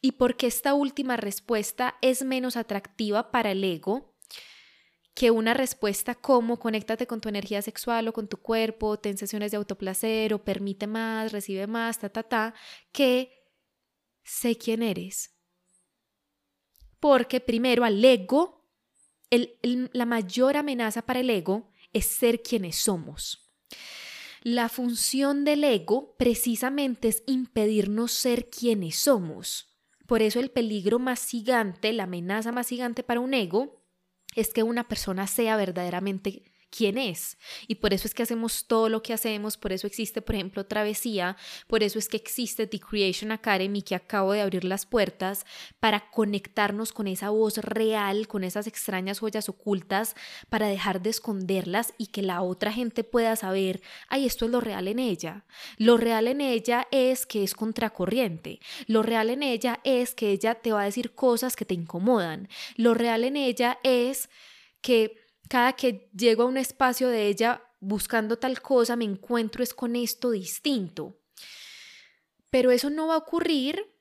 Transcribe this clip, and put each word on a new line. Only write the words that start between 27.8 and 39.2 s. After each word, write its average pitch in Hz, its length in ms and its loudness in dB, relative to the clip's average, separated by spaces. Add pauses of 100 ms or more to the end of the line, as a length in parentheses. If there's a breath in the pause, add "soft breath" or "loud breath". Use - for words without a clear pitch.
ser 240 360 0
quienes 208 460 0
somos. 185 720 0 (400)
Por 226 140 4
eso 220 180 2
el 269 120 -2
peligro 214 480 0
más 254 260 -2
gigante, 220 680 0
la 220 100 -2
amenaza 190 480 -4
más 240 160 -4
gigante 240 340 -6
para 240 200 -2
un 262 120 -2
ego, 226 480 0 (540)
es 220 180 0
que 226 100 2
una 233 240 -2
persona 196 380 -4
sea 220 300 0
verdaderamente 185 880 -4 (300 soft breath)
quién 208 240 0
es. 220 400 -6 (300 loud breath)
Y 214 80 -2
por 196 180 2
eso 190 140 -2
es - 60 -8
que 240 100 -2
hacemos 233 420 -4
todo 226 220 4
lo 220 160 0
que 240 80 -8
hacemos, 214 460 -4